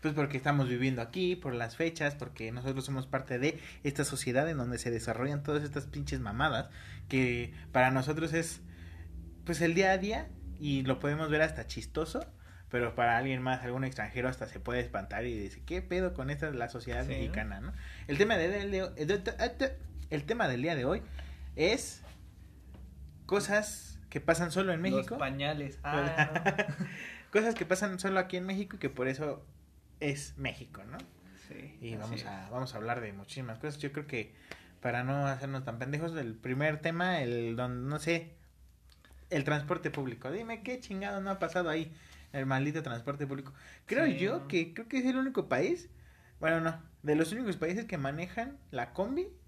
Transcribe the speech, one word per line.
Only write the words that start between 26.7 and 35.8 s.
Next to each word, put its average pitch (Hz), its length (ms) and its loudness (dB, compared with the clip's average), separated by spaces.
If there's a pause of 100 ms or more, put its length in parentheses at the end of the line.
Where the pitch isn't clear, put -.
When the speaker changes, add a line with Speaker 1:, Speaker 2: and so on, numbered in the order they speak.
Speaker 2:
no. 196 80 -2 (460)
Speaker 1:
Cosas 220 220 6
que 185 120 -2
pasan 185 340 2
solo 190 180 2
aquí 185 180 0
en 180 100 -2
México 196 300 -2
y - 20 -10
que 139 120 0
por 127 180 0
eso 139 360 -2 (560)
es 143 360 -2
México, 120 480 -6
¿no? 120 140 -12 (500)
Speaker 2:
Sí, - 320 -14
Speaker 1:
Y 120 140 -8
Speaker 2:
así - 20 -4
Speaker 1:
vamos 110 240 -4
Speaker 2:
es. - 60 -8
Speaker 1:
a, 98 240 -8
vamos 123 240 -4
a - 40 -6
hablar 120 220 -2
de 107 120 -6
muchísimas 110 460 -8
cosas. 147 220 -6
Yo 143 120 -4
creo 147 140 -6
que 113 280 -4 (460)
para 123 240 0
no 139 220 2
hacernos 135 380 -2
tan 117 140 -6
pendejos, 147 380 -2